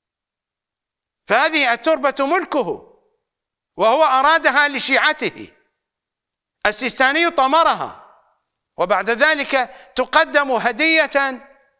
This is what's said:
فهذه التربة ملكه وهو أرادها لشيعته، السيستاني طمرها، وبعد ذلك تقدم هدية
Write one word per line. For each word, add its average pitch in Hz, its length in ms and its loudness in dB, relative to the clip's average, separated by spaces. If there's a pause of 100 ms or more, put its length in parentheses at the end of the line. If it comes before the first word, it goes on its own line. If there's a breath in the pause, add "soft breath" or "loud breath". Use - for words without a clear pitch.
(1300)
فهذه 277 460 0
التربة 277 520 -2
ملكه 277 760 -4 (760)
وهو 233 280 2
أرادها 294 640 2
لشيعته، 254 840 -2 (1120)
السيستاني 269 640 0
طمرها، 269 760 0 (720)
وبعد 190 320 -2
ذلك 277 460 0 (400 loud breath)
تقدم 285 560 0
هدية 269 960 -2 (320)